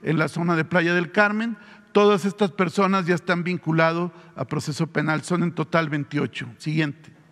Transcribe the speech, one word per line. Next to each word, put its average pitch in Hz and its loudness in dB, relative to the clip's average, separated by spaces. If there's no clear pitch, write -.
en 156 0
la 156 2
zona 170 -2
de 160 0
Playa 175 0
del 175 -2
Carmen. 214 2
Todas 202 4
estas 196 0
personas 190 0
ya 180 2
están 175 -2
vinculado 165 0
a 131 -6
proceso 156 -4
penal, 151 -2
son 175 -2
en 175 -2
total 160 -2
veintiocho. 143 -6
Siguiente. 156 -4